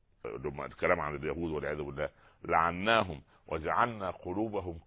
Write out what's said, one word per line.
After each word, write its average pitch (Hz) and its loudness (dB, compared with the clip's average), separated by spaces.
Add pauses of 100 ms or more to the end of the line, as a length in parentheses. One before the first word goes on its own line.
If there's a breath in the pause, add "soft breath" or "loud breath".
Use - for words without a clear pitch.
(240)
لما 69 -6
الكلام 85 2
عن 73 -2
اليهود 76 -2
والعياذ 73 -2
بالله، 71 -4 (340 soft breath)
"لعناهم 87 4 (240 soft breath)
وجعلنا 92 0
قلوبهم 90 -4